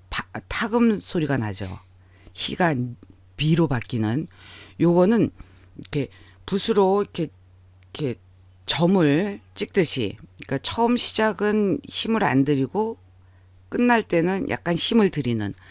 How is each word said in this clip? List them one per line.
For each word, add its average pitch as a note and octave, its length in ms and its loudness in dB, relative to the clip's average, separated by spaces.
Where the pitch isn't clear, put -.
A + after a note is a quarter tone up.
바-, - 140 -6
타금 A3+ 520 0
소리가 C#3+ 360 -2
나죠. G#2 300 -4
히가 D#3+ 400 -2
미로 D#3 320 2
바뀌는 A#2+ 600 -2
요거는 F3+ 500 4
이렇게 - 320 -4
붓으로 G3+ 560 2
이렇게, E3+ 260 -6
이렇게 C3 240 -4
점을 F3 760 2
찍듯이, C3+ 600 -2
그러니까 C#3 180 -4
처음 A#3+ 340 0
시작은 G#3 920 0
힘을 G#3+ 360 -2
안 C3+ 200 4
들이고 D3+ 540 -2
끝날 A#3+ 340 2
때는 F3+ 480 0
약간 E3+ 240 -2
힘을 G#3 360 2
들이는, A#2 440 -2